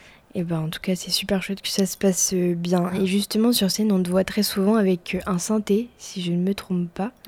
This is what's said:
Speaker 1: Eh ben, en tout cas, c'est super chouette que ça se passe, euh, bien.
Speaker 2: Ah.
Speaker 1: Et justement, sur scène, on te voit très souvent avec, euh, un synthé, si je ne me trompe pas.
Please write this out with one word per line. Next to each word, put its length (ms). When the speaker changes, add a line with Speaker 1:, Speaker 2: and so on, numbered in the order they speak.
Speaker 1:
Eh 80
ben, 160
en 100
tout 120
cas, 120
c'est 160
super 320
chouette 200
que 80
ça 160
se 120
passe, 360
euh, 200
bien. 380
Speaker 2:
Ah. 60
Speaker 1:
Et 80
justement, 480
sur 180
scène, 220
on 100
te 60
voit 160
très 180
souvent 320
avec, 400
euh, 100
un 120
synthé, 500
si 240
je 120
ne 40
me 160
trompe 360
pas. 240